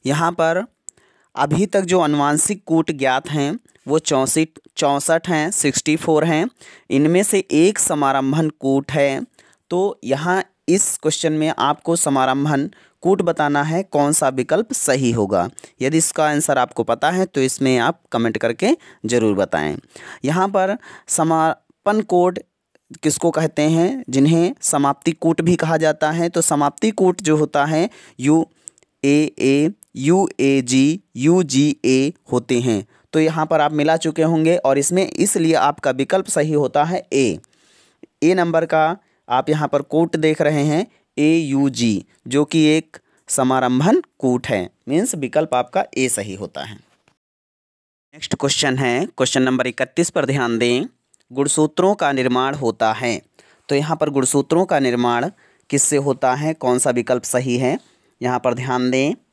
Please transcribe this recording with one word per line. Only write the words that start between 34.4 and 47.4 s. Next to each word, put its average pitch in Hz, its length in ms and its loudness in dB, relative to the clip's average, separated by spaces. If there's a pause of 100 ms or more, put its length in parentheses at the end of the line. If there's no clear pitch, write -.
और 135 200 2
इसमें 175 260 0
इसलिए 165 500 0
आपका 143 380 0
विकल्प 135 360 -2
सही 156 240 -2
होता 147 320 0
है 175 280 -6
ए। 120 280 0 (800)
ए 170 120 4
नंबर 170 320 0
का 160 320 0 (300)
आप 131 220 0
यहाँ 151 180 0
पर 143 160 -2
कोट 165 340 0
देख 156 240 0
रहे 147 220 2
हैं 156 220 0 (300)
एयूजी, 139 880 0 (200)
जो 139 180 0
कि 156 240 2
एक 156 300 -2 (300)
समारंभन 131 760 2 (160)
कोट 123 280 -2
है, 95 240 -4 (180)
मीन्स 170 280 -2
विकल्प 147 380 -2
आपका 127 300 -2 (120)
ए 127 120 0
सही 101 260 -6
होता 87 280 -12
है। 104 120 -14
नेक्स्ट - 1600 -16